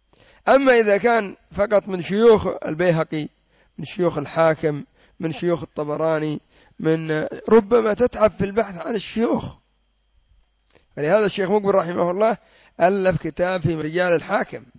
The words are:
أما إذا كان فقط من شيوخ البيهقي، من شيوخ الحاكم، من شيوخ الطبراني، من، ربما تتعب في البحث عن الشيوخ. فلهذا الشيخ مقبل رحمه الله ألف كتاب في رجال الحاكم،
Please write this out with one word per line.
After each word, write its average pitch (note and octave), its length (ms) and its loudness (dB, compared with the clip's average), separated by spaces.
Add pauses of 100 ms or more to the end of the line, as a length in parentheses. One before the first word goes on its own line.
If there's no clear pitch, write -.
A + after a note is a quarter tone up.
(480)
أما B3+ 320 6
إذا G#3 180 4
كان G#3+ 380 0 (160)
فقط G#3 360 0
من F#3+ 140 -6
شيوخ G#3 460 4 (180)
البيهقي، D#3+ 640 -2 (500)
من E3 80 -12
شيوخ E3+ 320 -2
الحاكم، D3+ 640 0 (360)
من E3 120 -4
شيوخ E3+ 300 -4
الطبراني، D#3 800 -4 (380)
من، D#3+ 480 -2 (220)
ربما A3 440 4
تتعب A3 440 0
في G3 80 -2
البحث G3 320 -4 (100)
عن A#3+ 80 -4
الشيوخ. A#3 500 -2 (1500)
فلهذا F3+ 300 2
الشيخ F#3 240 -2
مقبل G3 260 2
رحمه F3 360 0
الله G#3 260 0 (440)
ألف F#3 360 2
كتاب F3 440 -4
في E3 140 -2
رجال E3 400 0
الحاكم، F3 480 -4 (160)